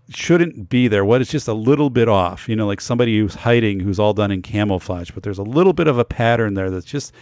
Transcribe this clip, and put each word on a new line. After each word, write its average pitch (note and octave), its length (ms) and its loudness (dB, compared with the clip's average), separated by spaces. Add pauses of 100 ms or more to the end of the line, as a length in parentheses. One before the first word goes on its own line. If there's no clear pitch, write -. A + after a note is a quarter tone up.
(100)
shouldn't E3+ 580 0
be B2 180 2
there, G2+ 180 2
what A#2+ 180 4
is A#2 60 -6
just C#3+ 200 -6
a A2 60 0
little C3+ 360 2
bit A#2 180 2
off, F#2+ 400 0
you A2+ 60 0
know, G#2+ 120 0
like G2+ 140 -4
somebody A#2+ 380 0
who's G#2 160 0
hiding, A2+ 460 0
who's F#2+ 180 -2
all G#2+ 140 4
done G2+ 180 0
in F#2 120 -4
camouflage, F#2+ 680 -4
but - 120 -14
there's G2 160 -8
a G2 40 -6
little D#3+ 300 2
bit D#3 160 0
of B2 100 2
a A#2 60 4
pattern A2+ 500 0
there F#2+ 160 -4
that F#2 140 -6
just - 380 -10